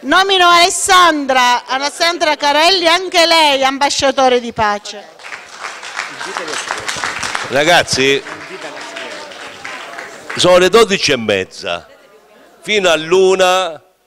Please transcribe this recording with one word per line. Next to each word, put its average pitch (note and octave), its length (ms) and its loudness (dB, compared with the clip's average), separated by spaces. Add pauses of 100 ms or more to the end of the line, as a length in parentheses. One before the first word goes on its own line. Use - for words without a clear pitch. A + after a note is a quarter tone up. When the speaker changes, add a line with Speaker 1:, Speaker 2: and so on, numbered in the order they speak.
Speaker 1:
nomino F4+ 460 2
Alessandra, D#4+ 1160 2
Alessandra D4 680 -2
Carelli, D#4+ 520 2
anche F4 380 2
lei D4+ 380 4
ambasciatore C4+ 760 2
di A#3 140 -10
pace. G#3 600 -4 (2250)
Speaker 2:
Ragazzi, C#3 720 2 (2250)
sono F3+ 220 6
le F3+ 100 6
dodici F#3+ 460 4
e B2+ 40 -2
mezza, F#2+ 680 -4 (720)
fino G3 300 0
all'una, F#3 920 2 (260)